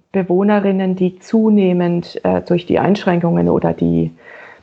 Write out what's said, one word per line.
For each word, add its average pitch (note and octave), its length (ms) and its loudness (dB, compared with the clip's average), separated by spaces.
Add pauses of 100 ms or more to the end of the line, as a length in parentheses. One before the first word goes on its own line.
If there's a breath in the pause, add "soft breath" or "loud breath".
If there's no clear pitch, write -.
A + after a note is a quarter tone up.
(140)
Bewohnerinnen, F#3+ 840 0
die F#3 240 -2
zunehmend, F3+ 1040 0
äh, F#3 180 0
durch F3 240 -2
die - 140 0
Einschränkungen F3 680 0
oder - 240 0
die - 420 -2 (480 loud breath)